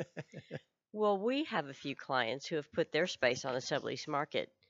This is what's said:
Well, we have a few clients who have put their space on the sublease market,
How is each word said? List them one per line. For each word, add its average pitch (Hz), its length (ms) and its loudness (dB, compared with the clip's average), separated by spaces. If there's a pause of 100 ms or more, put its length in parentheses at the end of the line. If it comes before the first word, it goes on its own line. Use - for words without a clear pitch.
(920)
Well, 208 240 4
we 262 280 0
have 151 240 -2
a 139 40 -12
few 139 220 -6
clients 127 500 0
who 165 120 -2
have 143 160 -4
put 165 180 2
their 165 160 4
space 123 380 2
on 127 80 0
the 127 80 0
sublease 131 480 -2
market, 143 400 0 (200)